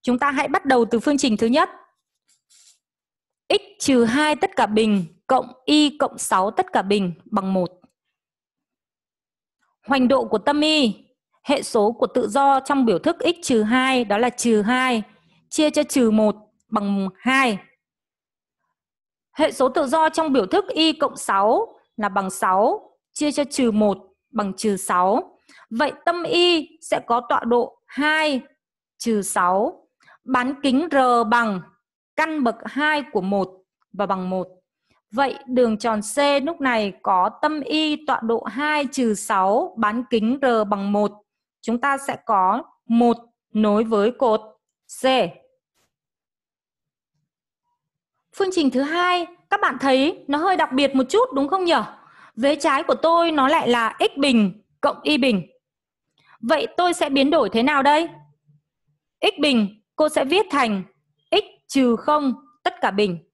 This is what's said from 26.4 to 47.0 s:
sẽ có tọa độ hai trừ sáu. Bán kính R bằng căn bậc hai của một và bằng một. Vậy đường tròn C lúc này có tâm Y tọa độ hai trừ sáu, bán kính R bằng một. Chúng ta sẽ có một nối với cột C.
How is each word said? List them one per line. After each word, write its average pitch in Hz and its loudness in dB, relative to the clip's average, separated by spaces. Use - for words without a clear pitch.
sẽ - -4
có 240 0
tọa 277 -2
độ 233 -2
hai 302 -2
trừ 214 -2
sáu. 196 -2
Bán 254 -2
kính 285 0
R 285 0
bằng 226 0
căn 311 -2
bậc 220 -2
hai 294 -2
của 208 -2
một 190 -2
và 190 -4
bằng 185 -4
một. 185 -6
Vậy 262 -2
đường 240 0
tròn 220 -2
C - -6
lúc 330 -6
này 226 -2
có 190 2
tâm 302 -2
Y 302 -4
tọa 262 -2
độ 226 -4
hai 294 -2
trừ 233 0
sáu, 202 0
bán 226 -2
kính 233 0
R 269 0
bằng 202 -2
một. 208 0
Chúng 240 -4
ta 277 0
sẽ 277 -6
có 202 2
một 233 4
nối 214 2
với 220 2
cột 214 2
C. - -12